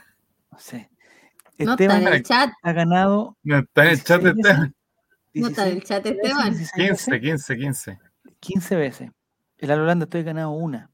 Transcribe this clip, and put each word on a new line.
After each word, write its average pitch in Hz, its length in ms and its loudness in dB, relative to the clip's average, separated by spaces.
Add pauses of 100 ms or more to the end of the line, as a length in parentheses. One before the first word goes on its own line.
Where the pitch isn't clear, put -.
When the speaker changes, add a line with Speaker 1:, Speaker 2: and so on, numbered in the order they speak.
(520)
Speaker 1:
No - 60 -20
sé. - 300 -18 (680)
Speaker 2:
No 208 140 -2
está 220 120 2
en 196 60 4
Speaker 1:
Esteban 196 240 4
Speaker 2:
el 135 80 2
chat. 247 280 2 (120)
Speaker 1:
ha 170 100 -2
ganado 185 720 0
Speaker 3:
No 147 160 2
está - 280 4
en 170 40 6
el 147 140 0
chat, 175 180 4
Speaker 1:
dieciséis 180 140 4
veces. - 0 - (160)
Speaker 3:
Esteban. 151 220 0 (600)
Speaker 2:
No 240 140 -2
está 214 140 -4
en 190 60 0
el 180 60 -2
Speaker 1:
Dieciséis 190 140 -8
Speaker 2:
chat, 202 160 -4
Speaker 1:
veces, 214 180 -4
Speaker 2:
Esteban. 233 280 0
Speaker 1:
dieciséis 165 400 -2
veces. - 160 -4
Speaker 3:
Quince, 127 140 -2
quince, 139 360 -4
quince. 131 420 -8 (420)
Speaker 1:
Quince 185 360 -4
veces. 135 340 -6 (480)
El 143 140 -4
Holanda 160 320 0
estoy 170 180 -6
ganado 160 280 -8
una. 151 440 -8